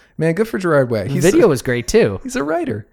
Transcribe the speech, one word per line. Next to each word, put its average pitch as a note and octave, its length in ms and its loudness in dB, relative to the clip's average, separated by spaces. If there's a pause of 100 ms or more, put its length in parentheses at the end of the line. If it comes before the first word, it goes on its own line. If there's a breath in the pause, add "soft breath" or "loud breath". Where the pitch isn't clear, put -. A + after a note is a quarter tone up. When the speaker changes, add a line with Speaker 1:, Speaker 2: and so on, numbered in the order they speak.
(200 soft breath)
Speaker 1:
Man, D#3+ 140 0
good G#3+ 140 -2
for A3+ 100 -8
Gerard D3+ 320 2
Way. G#2+ 180 -2
Speaker 2:
The C3+ 60 -6
Speaker 1:
He's - 100 -2
Speaker 2:
video B3 220 4
Speaker 1:
a, - 40 8
Speaker 2:
was B2+ 120 -2
great, A#2+ 260 -4
too. D#3 360 2
Speaker 1:
he's B3+ 120 -8
a C4 80 -2
writer. D4 500 -6